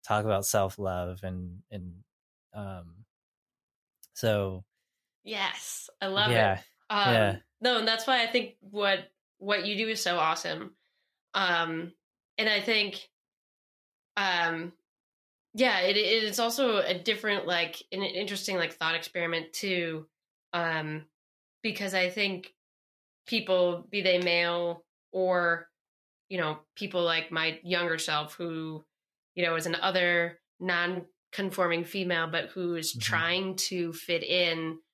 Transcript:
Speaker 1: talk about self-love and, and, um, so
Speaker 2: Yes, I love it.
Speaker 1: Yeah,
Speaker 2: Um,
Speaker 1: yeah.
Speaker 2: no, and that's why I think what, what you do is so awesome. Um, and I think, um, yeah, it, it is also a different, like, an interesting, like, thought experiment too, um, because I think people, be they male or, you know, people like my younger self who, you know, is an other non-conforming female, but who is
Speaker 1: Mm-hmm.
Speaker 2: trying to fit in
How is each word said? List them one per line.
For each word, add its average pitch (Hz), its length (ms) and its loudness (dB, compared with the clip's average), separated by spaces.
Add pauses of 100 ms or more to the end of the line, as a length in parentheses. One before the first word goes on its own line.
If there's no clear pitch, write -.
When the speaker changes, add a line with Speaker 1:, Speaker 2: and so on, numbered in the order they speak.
Speaker 1:
talk 104 220 0
about 98 200 2
self-love 92 760 -2
and, 92 480 -8
and, 90 320 -12 (500)
um, 95 520 -12 (1080)
so 98 520 0 (580)
Speaker 2:
Yes, - 640 -6 (120)
I 196 60 -2
love 202 280 2
it. 107 120 6
Speaker 1:
Yeah, 95 160 0 (260)
Speaker 2:
Um, 196 340 4
Speaker 1:
yeah. 101 180 2 (200)
Speaker 2:
no, 247 160 4
and 220 100 0
that's 226 200 0
why 254 160 4
I 226 80 0
think 247 300 0
what, 196 500 -2 (260)
what 196 280 0
you 208 120 -2
do 220 120 0
is 220 120 -2
so 175 160 2
awesome. 160 580 0 (580)
Um, 170 600 0 (440)
and 220 120 2
I 202 120 2
think, 208 480 0 (1080)
um, 170 560 0 (840)
yeah, 220 260 4
it, 196 160 4
it 220 280 4
is 208 140 -2
also 233 400 2
a 180 200 2
different, 208 480 0
like, 170 440 -2
an 190 120 -4
interesting, 196 540 -4
like, 165 160 0
thought 165 220 -2
experiment 165 580 -4
too, 170 540 -4 (460)
um, 156 540 -2 (560)
because 202 320 -4
I 180 140 2
think 190 440 -4 (720)
people, 180 640 0
be 202 120 -2
they 180 180 4
male 175 680 0 (260)
or, 175 580 2 (600)
you 185 100 -4
know, 156 220 -2 (140)
people 185 280 -2
like 160 280 0
my 160 320 -2
younger 175 360 0
self 151 360 -2
who, 160 500 -8 (500)
you 175 100 0
know, 165 100 2
is 160 120 -2
an 170 80 0
other 175 680 2 (180)
non-conforming 175 1300 0
female, 175 440 0
but 160 200 -2
who 175 260 -4
is 160 200 -4
Speaker 1:
Mm-hmm. 143 240 0
Speaker 2:
trying 185 380 0
to 175 360 -2
fit 165 300 -2
in 165 560 0 (140)